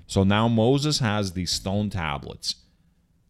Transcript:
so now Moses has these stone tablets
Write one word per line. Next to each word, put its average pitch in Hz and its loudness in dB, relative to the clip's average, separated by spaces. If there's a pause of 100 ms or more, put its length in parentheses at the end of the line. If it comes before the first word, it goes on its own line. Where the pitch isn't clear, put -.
so - 2
now 104 4
Moses 135 2
has 104 -2
these 87 -4
stone 101 -2
tablets 78 -6 (720)